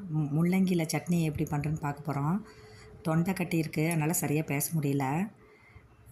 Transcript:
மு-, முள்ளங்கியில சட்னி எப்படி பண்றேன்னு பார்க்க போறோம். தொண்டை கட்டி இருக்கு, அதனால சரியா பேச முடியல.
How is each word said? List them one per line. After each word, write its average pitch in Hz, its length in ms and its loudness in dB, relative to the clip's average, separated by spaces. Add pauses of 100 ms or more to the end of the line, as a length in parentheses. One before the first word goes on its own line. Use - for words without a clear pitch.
(140)
மு-, 151 160 2
முள்ளங்கியில 175 640 4
சட்னி 170 280 2
எப்படி 151 280 0
பண்றேன்னு 147 300 -2
பார்க்க 147 340 -4
போறோம். 151 280 0 (600)
தொண்டை 170 320 2
கட்டி 175 240 -2
இருக்கு, 156 300 0
அதனால 160 260 2
சரியா 151 280 2
பேச 151 380 0
முடியல. 139 500 0 (840)